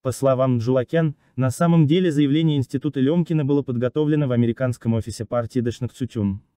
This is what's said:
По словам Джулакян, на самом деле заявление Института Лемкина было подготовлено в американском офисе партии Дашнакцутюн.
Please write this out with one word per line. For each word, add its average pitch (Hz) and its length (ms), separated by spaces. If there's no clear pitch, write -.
По 127 120
словам 131 460
Джулакян, 131 580
на 127 160
самом 170 380
деле 175 240
заявление 151 440
Института 139 440
Лемкина 156 440
было 143 180
подготовлено 143 640
в 123 40
американском 117 640
офисе 110 300
партии 120 340
Дашнакцутюн. 113 800